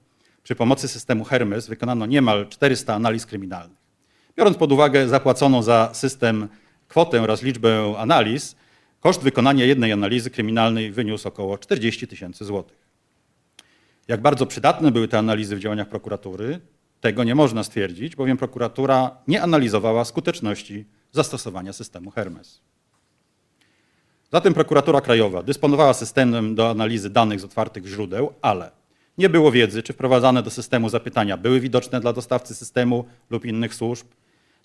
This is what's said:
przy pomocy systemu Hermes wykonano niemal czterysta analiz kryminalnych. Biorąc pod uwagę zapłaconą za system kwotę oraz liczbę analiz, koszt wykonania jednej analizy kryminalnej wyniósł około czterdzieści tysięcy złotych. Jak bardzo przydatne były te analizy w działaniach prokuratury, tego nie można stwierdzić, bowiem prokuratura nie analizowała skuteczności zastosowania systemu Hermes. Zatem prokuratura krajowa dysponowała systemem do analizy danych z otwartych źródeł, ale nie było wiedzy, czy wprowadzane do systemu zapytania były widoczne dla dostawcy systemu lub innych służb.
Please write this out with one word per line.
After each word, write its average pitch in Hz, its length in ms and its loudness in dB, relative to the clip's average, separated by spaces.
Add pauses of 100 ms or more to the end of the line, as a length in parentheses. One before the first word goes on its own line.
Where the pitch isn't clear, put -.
(420)
przy 123 120 -6
pomocy 123 340 2
systemu 110 360 -4
Hermes 110 420 -2
wykonano 113 400 -4
niemal 110 420 2
czterysta 127 460 0
analiz 113 320 -2
kryminalnych. 92 600 -14 (500)
Biorąc 202 200 4
pod 147 160 2
uwagę 135 360 4
zapłaconą 131 540 4
za 113 300 4
system 113 560 -2 (400)
kwotę 160 340 2
oraz 107 200 0
liczbę 110 560 0
analiz, 120 580 0 (440)
koszt 180 220 0
wykonania 131 420 2
jednej 123 280 4
analizy 104 380 -2
kryminalnej 113 640 -2
wyniósł 107 360 -6
około 98 300 -8
czterdzieści 117 480 -4
tysięcy 92 380 -16
złotych. 101 320 -10 (1300)
Jak 113 120 -2
bardzo 135 260 2
przydatne 147 460 2
były 113 160 0
te 113 100 0
analizy 107 380 -2
w 95 40 -8
działaniach 104 280 -6
prokuratury, 104 720 -10 (400)
tego 117 240 -2
nie 117 100 0
można 117 280 2
stwierdzić, 98 540 -8
bowiem 131 200 0
prokuratura 127 800 -2 (120)
nie 170 140 2
analizowała 117 640 2
skuteczności 104 800 -6 (280)
zastosowania 98 600 -6
systemu 95 380 -18
Hermes. 90 500 -10 (1700)
Zatem 170 220 4
prokuratura 156 460 2
krajowa 104 420 2
dysponowała 139 520 4
systemem 117 600 -2
do 113 160 2
analizy 107 400 -4
danych 104 300 2
z 98 40 -14
otwartych 101 420 -8
źródeł, 104 460 -6 (100)
ale 92 280 -2 (480)
nie 190 100 4
było 156 240 6
wiedzy, 113 300 2
czy - 100 -12
wprowadzane 127 500 4
do 110 80 -10
systemu 113 380 -2
zapytania 104 480 -2
były 120 240 2
widoczne 123 400 -2
dla 120 120 -2
dostawcy 120 420 -6
systemu 120 500 -2 (260)
lub 117 140 -6
innych 113 300 -6
służb. 120 320 -6 (580)